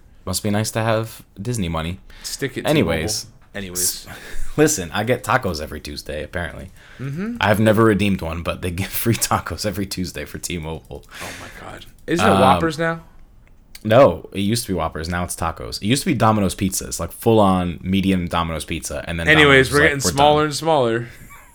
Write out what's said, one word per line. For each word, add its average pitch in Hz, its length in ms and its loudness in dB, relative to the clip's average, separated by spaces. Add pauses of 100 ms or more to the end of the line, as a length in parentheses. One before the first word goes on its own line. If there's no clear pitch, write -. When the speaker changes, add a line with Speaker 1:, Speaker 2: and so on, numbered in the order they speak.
(260)
Speaker 1:
Must 92 160 -4
be 107 80 -2
nice 110 220 0
to 113 100 -2
have 110 400 -2 (180)
Disney 104 280 -4
money. 82 320 -4 (220)
Speaker 2:
Stick - 360 -8
it, - 80 -6
Speaker 1:
Anyways. 85 580 0
Speaker 2:
T-Mobile. - 140 -20 (160)
Anyways. 90 520 -6
Speaker 1:
S-, - 20 -18 (260)
<laughs> - 220 0
listen, 117 360 2
I 107 120 -2
get 110 180 0
tacos 98 400 -2
every 73 180 -10
Tuesday, 73 440 -10
apparently. 78 460 -8 (280)
Speaker 2:
Mm-hmm. 175 420 -8
Speaker 1:
I've 98 200 4
never 110 240 6
redeemed 101 360 4
one, 82 220 -6
but 82 200 -6
they 92 80 -4
give 87 180 -4
<laughs> - 160 -6
free 117 100 2
tacos - 520 -4
every 101 200 -4
Tuesday 78 380 -8
for - 140 -14
T-Mobile. 78 680 -8 (180)
Speaker 2:
Oh 87 180 -12
my - 80 -16 (120)
God. - 260 -16 (200)
Isn't 170 200 2
it 196 40 6
Speaker 1:
Um, 190 100 6
Speaker 2:
Whoppers 165 380 4
now? 165 260 -4 (840)
Speaker 1:
No, 107 460 6
it 95 80 -4
used 104 240 0
to 95 80 -6
be - 20 0
Whoppers. 80 360 -4
Now 87 140 -2
it's - 120 -8
tacos. 80 460 -6
It - 40 -12
used 131 180 2
to - 60 0
be 143 40 2
Domino's 107 400 2
pizzas, - 440 -4
like, 85 140 -6
full-on 95 680 4
medium 92 440 2
Domino's 82 380 -4
pizza, 78 420 -8
and 85 140 -6
then 85 80 -2
Speaker 2:
Anyways, 143 400 6
Speaker 1:
Domino's 117 40 -4
Speaker 2:
we're - 20 -4
Speaker 1:
was 147 60 6
like, 151 100 4
Speaker 2:
getting 139 140 -4
Speaker 1:
"We're - 120 2
Speaker 2:
smaller 147 240 6
Speaker 1:
done." 151 60 2
Speaker 2:
and 147 80 -4
smaller. 123 580 0
Speaker 1:
<laughs> - 60 -20 (360)